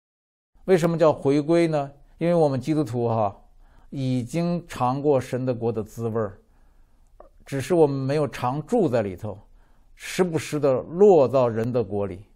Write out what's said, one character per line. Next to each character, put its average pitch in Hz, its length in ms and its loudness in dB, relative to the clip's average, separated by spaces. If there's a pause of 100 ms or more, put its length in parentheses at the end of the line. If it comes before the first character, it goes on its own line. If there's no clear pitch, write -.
(680)
为 180 120 4
什 170 100 2
么 170 80 -2
叫 156 160 4
回 143 300 0
归 170 240 2
呢？ 147 240 -4 (280)
因 165 100 -2
为 175 40 2
我 160 160 4
们 131 120 -2
基 156 120 -4
督 151 120 0
徒 120 240 -2
哈， 110 280 0 (540)
已 131 320 -2
经 170 460 -4
尝 131 340 -2
过 139 180 4
神 127 240 -6
的 127 80 -2
国 113 200 -4
的 107 100 -6
滋 117 240 -10
味 113 140 -4
儿， 98 180 -6 (1040)
只 135 160 -6
是 180 140 -2
我 165 100 6
们 139 140 0
没 135 160 -4
有 151 140 0
常 127 360 -6
住 226 240 2
在 117 140 0
里 95 140 -6
头， 104 200 -10 (600)
时 - 260 -6
不 160 160 -2
时 147 220 -6
地 139 120 2 (100)
落 160 440 6
到 123 220 2
人 113 240 -2
的 120 100 0
国 101 240 -4
里。 95 180 -12 (120)